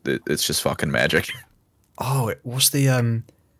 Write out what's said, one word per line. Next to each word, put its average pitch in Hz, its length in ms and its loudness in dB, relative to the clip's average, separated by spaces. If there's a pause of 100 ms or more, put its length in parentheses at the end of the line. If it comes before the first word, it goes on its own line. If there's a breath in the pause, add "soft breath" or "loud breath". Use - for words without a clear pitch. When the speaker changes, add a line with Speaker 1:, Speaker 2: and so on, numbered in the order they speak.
Speaker 1:
it, 65 200 -2
it's - 200 0
just - 160 -2
fucking - 260 0
magic. 67 420 2 (680)
Speaker 2:
Oh, 127 300 -2
it, - 140 -6
what's 127 260 0
the, 139 200 2
um, 117 340 2 (360)